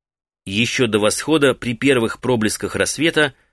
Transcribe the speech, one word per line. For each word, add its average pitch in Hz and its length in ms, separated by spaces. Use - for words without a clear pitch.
Ещё 113 400
до 107 100
восхода, 131 560
при 120 220
первых 127 440
проблесках 107 560
рассвета, 143 600